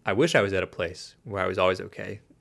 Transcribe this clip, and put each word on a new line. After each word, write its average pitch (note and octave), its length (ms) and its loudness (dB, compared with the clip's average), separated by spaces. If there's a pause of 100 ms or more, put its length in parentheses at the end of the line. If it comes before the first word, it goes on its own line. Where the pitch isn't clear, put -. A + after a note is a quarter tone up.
I G#2 80 0
wish D3+ 220 2
I A#2+ 60 6
was G2 120 0
at F#2 100 0
a F2+ 40 -2
place - 560 -8
where G2 200 -4
I F#2+ 40 0
was F#2+ 100 -4
always F#2 240 4
okay G2 400 -12 (200)